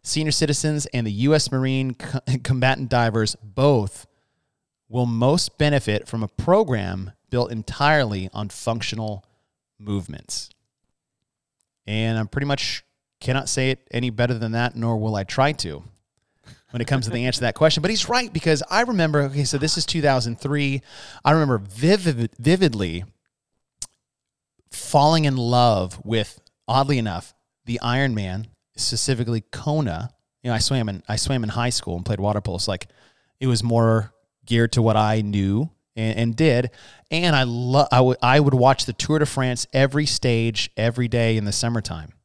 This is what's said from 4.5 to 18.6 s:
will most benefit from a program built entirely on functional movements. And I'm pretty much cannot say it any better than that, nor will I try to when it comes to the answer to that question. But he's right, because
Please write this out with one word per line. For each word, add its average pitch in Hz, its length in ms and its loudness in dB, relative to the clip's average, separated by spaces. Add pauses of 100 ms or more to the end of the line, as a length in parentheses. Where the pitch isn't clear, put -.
will 123 160 0
most 123 540 0
benefit 135 480 2
from 113 160 -4
a 104 40 -4
program 104 840 -2 (180)
built 123 220 -2
entirely 113 840 0
on 101 160 -6
functional 110 720 -6 (540)
movements. 101 720 -8 (1400)
And 110 320 0
I'm 107 100 -2
pretty 139 200 -4
much - 360 -4 (360)
cannot 131 300 -4
say 131 220 0
it - 200 -8
any 120 200 -4
better 120 240 0
than 110 180 -4
that, 120 220 -2
nor 117 220 -2
will 110 180 -2
I 98 80 -2
try 135 280 0
to 80 320 -8 (840)
when 120 120 -6
it 113 60 -2
comes 131 180 0
to 110 60 -4
the 120 140 -2
answer 127 140 -2
to 123 60 -2
that 110 100 0
question. 156 260 2
But 180 80 0
he's 220 180 -2
right, 240 240 -2
because 156 380 0